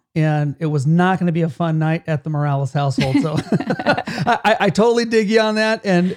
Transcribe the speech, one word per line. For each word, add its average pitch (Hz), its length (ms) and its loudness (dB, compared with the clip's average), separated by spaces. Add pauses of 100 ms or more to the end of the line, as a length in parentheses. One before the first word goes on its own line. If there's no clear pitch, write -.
(160)
and 151 420 0
it 165 80 -4
was 151 180 -2
not 175 360 2
gonna 175 100 0
be 165 120 0
a 160 60 0
fun 160 300 -2
night 160 300 -2
at 151 160 -4
the 156 60 -8
Morales 143 420 -2
household. 139 500 0
So 156 220 -2
<laughs> - 80 -8
I, - 920 -2
I, 214 180 2
I 202 80 2
totally 233 340 2
dig 220 260 0
you 220 80 4
on 214 160 2
that. 220 320 -2
And 180 300 2